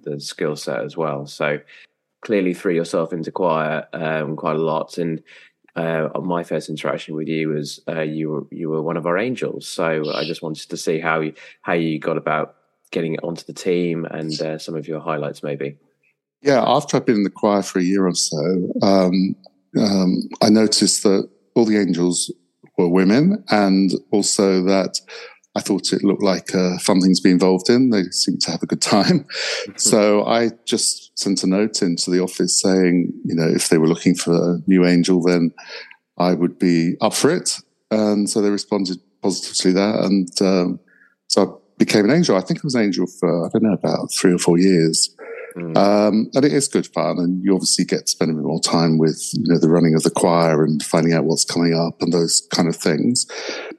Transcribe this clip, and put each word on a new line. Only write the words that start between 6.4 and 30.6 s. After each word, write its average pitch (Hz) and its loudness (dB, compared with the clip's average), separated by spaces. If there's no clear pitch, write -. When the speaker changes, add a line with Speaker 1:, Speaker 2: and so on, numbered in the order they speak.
Speaker 1:
first 82 -6
interaction 76 -6
with 78 -6
you 80 -4
was, 76 -6
uh, 80 -4
you 78 -6
were, 76 -6
you 82 -8
were 78 -4
one 82 -4
of 82 -6
our 87 0
angels. 120 -6
So 78 -4
I 73 -4
just 78 -8
wanted 80 -10
to 85 -8
see 80 -4
how 80 -2
you, 78 -6
how 92 -4
you 82 -2
got 80 -4
about 78 -4
getting 80 -4
onto 85 -8
the - -16
team 87 -2
and, 78 -8
uh, 78 -6
some 82 -10
of 78 -8
your 78 -6
highlights 76 -6
maybe. 71 -8
Speaker 2:
Yeah, 135 2
after 143 0
I'd 131 -2
been 120 2
in 101 2
the 95 -2
choir 101 2
for - -4
a - 0
year 95 0
or 87 0
so, 87 -2
um, 95 2
um, 95 2
I 110 4
noticed 107 4
that 98 2
all 120 6
the 107 2
angels 87 0
were 90 4
women, 113 4
and 98 2
also 98 2
that 95 0
I 107 -4
thought - -2
it 95 0
looked 98 0
like 92 -2
a 92 0
fun 92 2
thing 92 4
to 87 -2
be 98 6
involved 92 2
in. 123 4
They 101 2
seemed - -2
to 85 -4
have 85 -6
a - -4
good - -4
time. 160 2
Speaker 1:
Mm-hmm. - -8
Speaker 2:
So 104 2
I 117 0